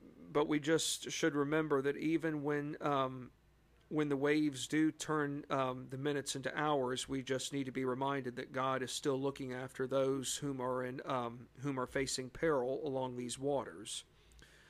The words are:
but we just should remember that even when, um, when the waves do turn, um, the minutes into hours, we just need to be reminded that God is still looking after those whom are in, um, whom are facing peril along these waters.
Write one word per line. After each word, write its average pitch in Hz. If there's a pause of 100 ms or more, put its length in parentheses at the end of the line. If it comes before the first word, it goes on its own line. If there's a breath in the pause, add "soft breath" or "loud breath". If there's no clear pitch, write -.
(320)
but 151
we 151
just 151
should 156
remember 147
that 143
even 151
when, 147
um, 131 (580)
when 151
the 143
waves 147
do 156
turn, 147
um, 131
the 135
minutes 139
into 135
hours, 139
we 135
just 131
need 139
to 131
be 131
reminded 127
that 127
God 131
is 123
still 135
looking 135
after 127
those 135
whom 139
are 127
in, 127
um, 123 (140)
whom 135
are 123
facing 131
peril 135
along 131
these 123
waters. 131 (680 loud breath)